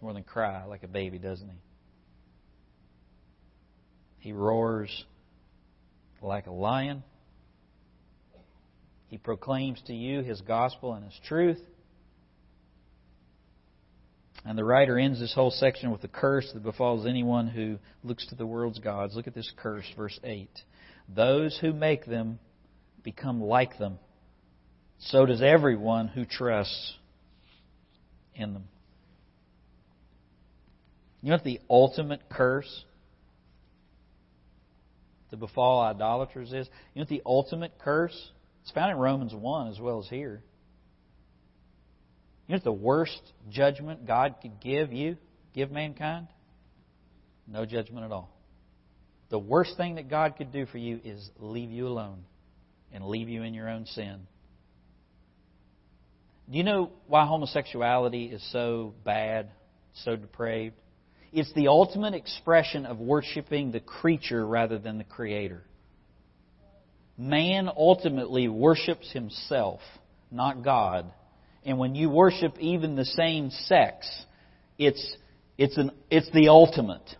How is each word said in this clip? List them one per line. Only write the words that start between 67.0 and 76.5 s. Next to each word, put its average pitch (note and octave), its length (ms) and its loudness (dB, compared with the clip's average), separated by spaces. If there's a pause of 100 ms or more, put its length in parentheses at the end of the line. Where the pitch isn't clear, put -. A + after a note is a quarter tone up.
Man E3 520 0
ultimately C#3+ 800 4
worships D#3 640 2
himself, A2 680 -4 (520)
not B2+ 320 -2
God. F#2 480 2 (520)
And C3 140 -2
when C3 160 -2
you D3+ 160 2
worship E3+ 480 6
even D#3 380 0
the C#3 80 0
same D#3+ 460 0
sex, - 580 2 (680)
it's, - 400 0 (400)
it's C3+ 220 2
an, C#3 140 0 (180)
it's D#3 220 4
the D#3 160 10
ultimate. D#3 600 8 (120)